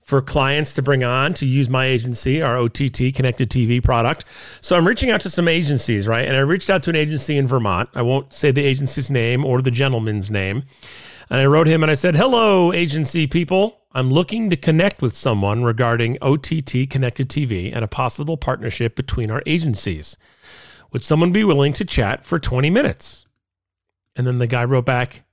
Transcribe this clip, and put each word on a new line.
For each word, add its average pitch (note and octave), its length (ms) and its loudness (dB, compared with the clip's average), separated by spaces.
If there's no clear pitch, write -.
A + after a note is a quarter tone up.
for C3+ 220 0
clients C#3+ 500 -2
to - 80 -2
bring C3+ 240 0
on C3+ 300 0
to - 100 -6
use C3 240 2
my C3 160 0
agency, B2+ 560 -2
our B2+ 160 0
O A#2+ 100 0
T C#3 220 -2
T B2+ 240 -2
connected B2+ 380 -2
T B2 160 0
V A#2+ 120 2
product. A#2+ 460 0
So - 120 2
I'm F3 140 4
reaching B3 220 0
out G#3 100 0
to - 80 -8
some F3 180 0
agencies, C#3+ 640 0
right? A#2 180 0
And C3+ 80 -2
I C3 60 2
reached E3+ 300 0
out F#3 140 2
to F3 60 -2
an E3 60 0
agency D3+ 400 -2
in C#3 100 2
Vermont. A2+ 480 0
I C3 60 -4
won't C3 320 0
say - 180 0
the C#3+ 140 2
agency's C3+ 460 -2
name B2 340 0
or B2+ 160 0
the C3 100 0
gentleman's A2 600 -2
name. G2+ 320 -2
And C3 140 0
I - 20 4
wrote D3+ 220 6
him D#3+ 160 4
and D#3 80 2
I D3+ 40 4
said, E3 220 2
"Hello, G#3 560 4
agency D#3+ 540 -2
people. F#3 560 0
I'm B2+ 180 0
looking G3+ 380 0
to E3+ 80 0
connect E3 460 2
with A#2+ 120 -2
someone G#2+ 480 0
regarding A#2 600 0
O C#3 160 2
T D#3 240 -4
T C3 240 -2
connected C3 420 -2
T D3+ 160 -2
V G2+ 260 -4
and A2+ 140 -4
a G#2+ 40 -6
possible D3 500 -4
partnership A#2+ 580 -4
between A#2+ 340 -4
our A#2 140 -4
agencies. A#2 720 -4
Would - 140 -6
someone E3 280 2
be G#3+ 120 2
willing C#3+ 300 4
to G#3 100 -4
chat A#2+ 400 -2
for E3 140 -2
twenty C3+ 320 0
minutes?" - 560 -2
And B2 100 -2
then B2 120 0
the B2 80 0
guy A#2+ 180 0
wrote B2+ 220 2
back B2 460 -2